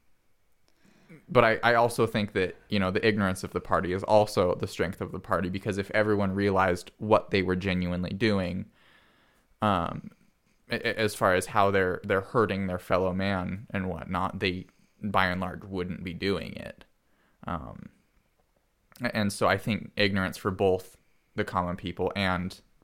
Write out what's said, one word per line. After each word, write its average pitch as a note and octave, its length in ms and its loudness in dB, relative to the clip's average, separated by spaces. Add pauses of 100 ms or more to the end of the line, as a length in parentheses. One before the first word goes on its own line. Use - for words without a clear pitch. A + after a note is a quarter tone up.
(1300)
but A#2+ 160 6
I, A2 180 4
I A#2 120 4
also A#2 320 4
think G#2 260 -2
that, F#2 240 0 (120)
you G#2 120 0
know, F#2 100 2
the G#2 160 0
ignorance G2+ 380 2
of - 80 -10
the - 80 -2
party F2+ 320 0
is F#2 100 -2
also G#2 540 4
the G2 100 -4
strength - 340 -4
of F#2 120 -6
the F#2 80 -8
party, F#2 280 -2
because G2 300 -4
if G2 140 -4
everyone G#2 420 2
realized F#2+ 640 2
what G#2+ 320 2
they G2 120 2
were F#2 120 0
genuinely F2+ 560 -2
doing, F#2+ 540 0 (960)
um, F#2+ 480 0 (580)
a-, - 60 -4 (140)
a-, G#2+ 100 -2
as G#2+ 160 0
far F#2+ 220 4
as F#2 100 0
how G2+ 240 4
they're, F#2 340 2
they're G2+ 180 2
hurting G2 440 0
their F2+ 140 -4
fellow F#2 340 0
man F#2+ 560 -4
and F#2+ 180 -4
whatnot, F#2 520 -4
they F#2 260 -2 (360)
by F#2+ 240 2
and F2+ 140 -2
large, F#2 240 -8
wouldn't F2+ 400 -6
be F2 100 -8
doing F#2 400 -4
it. - 300 -14 (600)
Um, C#2 440 -10 (1120)
a-, A#2+ 140 -4
and G2+ 160 0
so G#2+ 160 0
I F#2+ 100 4
think - 380 -4
ignorance G2 400 0
for G#2 140 -2
both F#2 460 0 (380)
the G#2 100 -2
common F2+ 320 -2
people F#2 400 -4
and F#2 420 -2 (260)